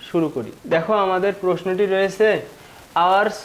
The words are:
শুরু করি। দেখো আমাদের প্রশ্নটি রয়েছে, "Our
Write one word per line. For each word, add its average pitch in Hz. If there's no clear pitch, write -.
শুরু 160
করি। 117
দেখো 165
আমাদের 190
প্রশ্নটি 185
রয়েছে, 190
"Our 190